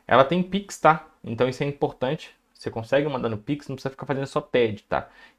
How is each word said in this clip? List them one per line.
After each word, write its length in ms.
ela 180
tem 180
Pix, 380
tá? 260
Então 260
isso 140
é 40
importante, 680
você 180
consegue 380
mandar 200
no 100
Pix, 300
não 80
precisa 140
ficar 160
fazendo 200
só 140
ted, 420
tá? 260